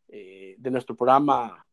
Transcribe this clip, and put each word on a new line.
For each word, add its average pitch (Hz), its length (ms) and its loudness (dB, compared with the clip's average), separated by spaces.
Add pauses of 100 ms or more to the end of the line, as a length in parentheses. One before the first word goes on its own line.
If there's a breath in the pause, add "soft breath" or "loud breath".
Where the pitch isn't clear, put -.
eh, 95 500 -20
de 127 120 -8
nuestro 127 260 -4
programa, 127 760 2